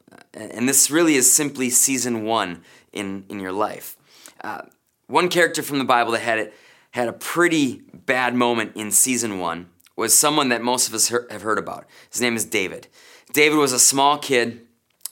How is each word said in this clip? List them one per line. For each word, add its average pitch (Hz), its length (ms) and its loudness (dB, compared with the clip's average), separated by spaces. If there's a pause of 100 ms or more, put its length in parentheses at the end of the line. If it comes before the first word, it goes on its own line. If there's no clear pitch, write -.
(340)
A-, - 220 -14
and 117 120 -2
this 135 220 4
really 160 240 4
is 127 180 4
simply 131 380 0
season 120 540 0
one 101 400 -2 (280)
in, 98 380 -8
in 101 100 -10
your 95 120 -8
life. - 460 -6 (460)
Uh, 104 200 -12 (420)
one 165 240 0
character 165 320 2
from 139 160 -4
the 135 80 -2
Bible 117 280 2
that 113 80 0
had 113 180 0
it, 107 140 -6 (380)
had 120 160 -2
a 110 60 -6
pretty 156 680 0 (100)
bad 123 400 -2
moment 120 420 0
in 107 140 -8
season 117 480 0
one 87 300 -6 (280)
was 110 220 2
someone 147 320 4
that 117 140 0
most 123 240 0
of 110 80 -8
us 104 140 0
hear, 120 200 -4
have 104 140 -12
heard 107 160 0
about. - 260 -10 (240)
His - 100 -8
name 117 160 0
is 107 100 -4
David. 90 420 -4 (440)
David 151 260 4
was 139 160 2
a 123 60 0
small 139 380 4
kid, 120 480 -2 (460)